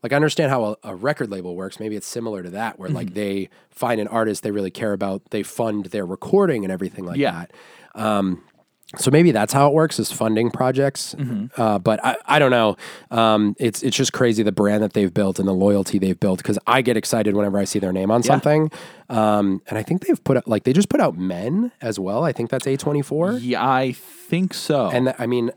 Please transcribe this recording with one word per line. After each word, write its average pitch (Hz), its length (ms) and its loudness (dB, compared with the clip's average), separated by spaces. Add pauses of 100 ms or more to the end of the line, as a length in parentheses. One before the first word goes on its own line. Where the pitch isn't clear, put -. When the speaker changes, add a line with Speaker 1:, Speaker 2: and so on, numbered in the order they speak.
Speaker 1:
like, 120 80 -2
I 143 40 2
understand 147 360 2
how 123 120 0
a, 107 200 -4
a 101 100 -10
record 117 380 -4
label 90 240 -8
works. 95 240 -10
Maybe 107 160 -6
it's 98 100 -10
similar 110 380 -8
to 90 60 -12
that, 107 280 -8
where, - 100 -12
like, 123 200 -6
Speaker 2:
Mm-hmm. 90 80 -12
Speaker 1:
they 98 320 -4 (220)
find 120 300 -2
an 104 60 -4
artist 110 380 -2
they 107 80 -4
really 101 180 -4
care 107 220 -4
about, 98 380 -4
they 104 120 -4
fund 107 440 -4
their 98 200 -6
recording 135 580 0
and 92 60 -4
everything 92 340 -6
like 87 120 -8
Speaker 2:
Yeah. 135 160 0
Speaker 1:
that. - 680 -16
Um, 101 420 0 (540)
so - 140 2
maybe 160 220 8
that's 107 200 0
how 143 140 6
it 143 80 6
works, 156 240 2
is - 140 -2
funding 110 400 0
projects. 131 680 -2
Speaker 2:
Mm-hmm. 120 420 -6
Speaker 1:
Uh, 107 200 2
but 107 240 2
I, 123 100 2 (100)
I 147 140 4
don't 135 140 6
know. 113 240 4 (340)
Um, 110 480 4
it's, 117 240 -2
it's 127 140 -2
just 131 160 0
crazy 113 320 2
the 101 80 2
brand 104 320 2
that 98 80 -2
they've 98 200 2
built 98 280 0
and 98 80 0
the 98 40 2
loyalty 98 460 2
they've 95 200 0
built, 92 260 0
'cause 104 140 0 (100)
I 127 140 4
get 120 140 2
excited 107 380 0
whenever 101 240 0
I 101 60 0
see 101 160 -2
their 95 120 -2
name 95 200 0
on 120 100 4
Speaker 2:
Yeah. 117 60 0
Speaker 1:
something. 151 420 2 (380)
Um, 104 600 2
and 107 80 -6
I 110 60 -4
think 175 240 -4
they've - 160 0
put 135 140 2
out, 120 100 -2
like, 110 160 0
they 127 100 0
just 196 160 4
put 294 120 2
out 110 180 0
Men 107 640 -4
as 113 180 -6
well. 101 240 -2
I 165 80 0
think 117 180 -6
that's 135 200 -4
A 135 80 0
twenty-four. 147 640 -2
Speaker 2:
Yeah, 123 280 -2
I 131 220 2
think - 640 -4
so. 135 360 0
Speaker 1:
And 127 160 2
th-, 131 120 -2
I 120 80 -4
mean 120 300 0